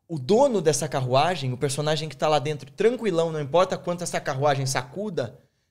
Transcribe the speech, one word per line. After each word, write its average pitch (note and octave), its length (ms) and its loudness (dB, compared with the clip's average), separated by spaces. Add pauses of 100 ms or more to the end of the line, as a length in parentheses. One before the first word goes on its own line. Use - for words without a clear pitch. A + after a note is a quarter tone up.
O E3 100 -6
dono A3 420 4
dessa D3+ 260 0
carruagem, C3+ 680 0
o - 20 -10
personagem D3+ 500 -2
que D3+ 100 -10
tá D#3 120 0
lá D3+ 100 4
dentro, D3 340 -6
tranquilão, F#3+ 600 0
não D#3 80 -4
importa E3+ 380 2
quanto F3 260 -6
essa E3 160 -4
carruagem C#3 460 0
sacuda, C#3+ 720 -4 (320)